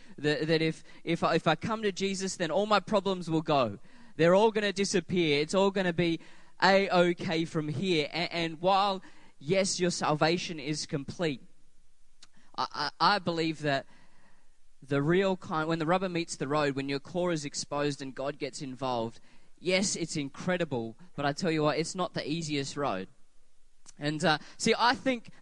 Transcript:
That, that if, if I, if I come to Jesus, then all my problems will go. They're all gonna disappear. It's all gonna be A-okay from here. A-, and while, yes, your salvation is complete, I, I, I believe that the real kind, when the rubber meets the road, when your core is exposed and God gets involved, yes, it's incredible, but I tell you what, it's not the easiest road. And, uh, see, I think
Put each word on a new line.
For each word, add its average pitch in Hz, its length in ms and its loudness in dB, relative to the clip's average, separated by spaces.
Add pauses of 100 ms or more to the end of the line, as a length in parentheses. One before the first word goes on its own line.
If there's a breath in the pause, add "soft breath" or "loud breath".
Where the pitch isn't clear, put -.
(200 loud breath)
That, 147 300 0
that 160 120 4
if, 160 220 0 (220 loud breath)
if 165 180 -2
I, 165 140 4
if 160 100 0
I 160 80 6
come 220 300 -2
to 202 80 2
Jesus, 190 420 -2
then 165 160 -2
all 190 160 2
my 208 140 6
problems 190 500 0
will 160 120 2
go. 131 360 2 (380 loud breath)
They're 170 180 6
all 220 160 6
gonna 202 220 0
disappear. 175 680 2
It's 156 140 -2
all 196 160 4
gonna 185 220 0
be 170 260 2 (420 loud breath)
A-okay 175 840 4
from 151 240 -4
here. 156 440 0
A-, 165 220 -2
and 165 260 -4
while, 190 420 2 (360 loud breath)
yes, 185 400 0
your 175 140 2
salvation 160 640 0
is 151 260 -4
complete, 147 580 -4 (1160 soft breath)
I, 127 160 0
I, 160 400 2
I 208 60 2
believe 165 400 -2
that 139 260 0 (1000 soft breath)
the 139 160 0
real 185 360 4
kind, 160 320 -2
when 165 100 0
the 156 80 -2
rubber 185 220 2
meets 170 260 -4
the 143 140 -6
road, 147 260 2
when 139 140 -4
your 139 100 -2
core 180 320 -4
is 156 140 -2
exposed 143 580 -4
and 135 140 -10
God 135 240 -6
gets 143 220 -8
involved, 123 580 -4 (400 soft breath)
yes, 185 340 0
it's 170 220 -4
incredible, 139 800 -4 (180 loud breath)
but 143 100 -4
I 143 80 2
tell 165 200 -2
you 156 100 2
what, 147 160 4
it's 165 160 -2
not 180 200 -4
the 156 140 -4
easiest 147 480 -4
road. 107 300 -2 (920)
And, 151 260 -2
uh, 151 140 4 (180 loud breath)
see, 226 200 2
I 240 200 4
think 254 320 -2 (140 soft breath)